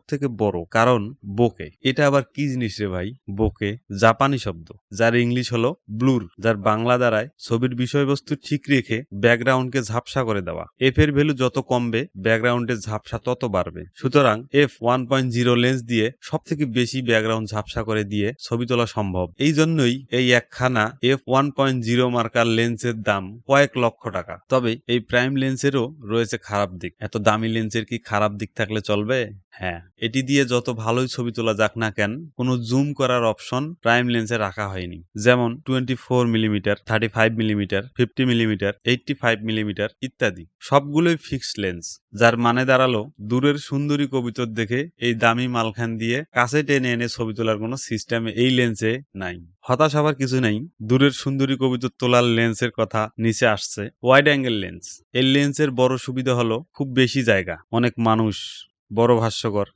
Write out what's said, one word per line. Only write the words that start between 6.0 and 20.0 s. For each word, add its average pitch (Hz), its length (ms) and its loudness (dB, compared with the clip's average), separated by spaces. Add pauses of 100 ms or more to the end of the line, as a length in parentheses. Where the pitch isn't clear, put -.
যার 110 180 2
বাংলা 110 420 0
দাঁড়ায় 117 300 0 (100)
ছবির 123 360 -2
বিষয়বস্তু 139 600 -2
ঠিক - 340 -6
রেখে 123 320 0 (120)
ব্যাকগ্রাউন্ডকে 120 680 2
ঝাপসা 117 420 -4
করে 104 180 -2
দেওয়া। 82 240 -8 (140)
এফ 131 180 2
এর 151 140 4
ভ্যালু 147 220 2
যত 127 240 0
কমবে, 120 480 0 (100)
ব্যাকগ্রাউন্ডের 117 600 0
ঝাপসা 107 420 -8
তত 123 260 -4
বাড়বে। 87 400 -4 (100)
সুতরাং 127 580 2
এফ 143 180 4 (100)
ওয়ান 120 260 2
পয়েন্ট 131 260 0
জিরো 120 220 4
লেন্স 123 280 2
দিয়ে 117 380 0
সব - 260 -6
থেকে 147 180 -2
বেশি 123 380 -2
ব্যাকগ্রাউন্ড 110 460 0
ঝাপসা 107 340 -6
করে 107 220 -2
দিয়ে 104 360 -2
ছবি 120 260 -4
তোলা 117 200 0
সম্ভব। 107 160 -4 (360)
এই 147 140 2
জন্যই 143 580 2